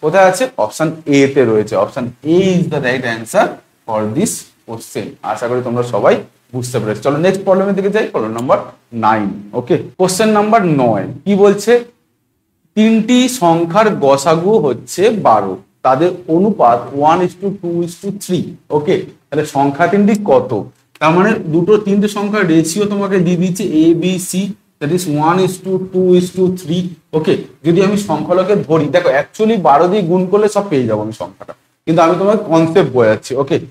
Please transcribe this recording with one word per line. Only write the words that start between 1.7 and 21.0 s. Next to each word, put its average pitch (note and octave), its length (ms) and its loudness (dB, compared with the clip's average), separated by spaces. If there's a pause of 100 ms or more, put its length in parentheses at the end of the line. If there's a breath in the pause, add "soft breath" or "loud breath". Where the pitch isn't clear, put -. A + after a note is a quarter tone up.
Option B2 220 -6 (300)
A - 20 4 (160)
is F3 100 2 (100)
the D3 140 -2
right B2 180 -2 (100)
answer C#3+ 300 -2 (400)
for A2 160 -4 (160)
this G#3 160 -2 (320)
question। A2 400 -12 (260)
আশা A2 180 -6
করি B2 180 -2
তোমরা A#2+ 160 -2 (100)
সবাই A#2+ 220 2 (380)
বুঝতে B2 260 -6
পেরেছো। G#2 260 -6
চলো C#3+ 200 0
next F#3+ 200 0
প্রবলেমের F#3+ 320 2
দিকে G3 180 -2
যাই, A3 180 0
problem A2 260 -4
number C3+ 200 0 (460)
nine। G#2+ 240 2 (300)
Okay, B2 160 -2 (240)
question F#3 380 0
number G#3+ 240 2 (200)
নয় G#2+ 240 0 (200)
কি G3+ 80 0 (100)
বলছে, G3+ 280 2 (1040)
তিনটি A3 400 4 (240)
সংখ্যার E3+ 460 2 (160)
গসাগু E3 480 2 (140)
হচ্ছে B2+ 380 -4 (240)
বারো, G#2 260 2 (320)
তাদের C#3 240 2 (260)
অনুপাত D#3 440 2 (300)
one F3 180 2
is F3 140 -6
to G3 60 -4 (120)
two F3 160 -6 (100)
is E3+ 160 -10
to G3+ 80 -8 (140)
three। D#3+ 220 -4 (320)
ওকে, D3 180 0 (320)
তাহলে D3 160 -4 (120)
সংখ্যা C#3+ 360 0
তিনটি G3+ 220 4 (160)
কত? B2+ 220 4 (480)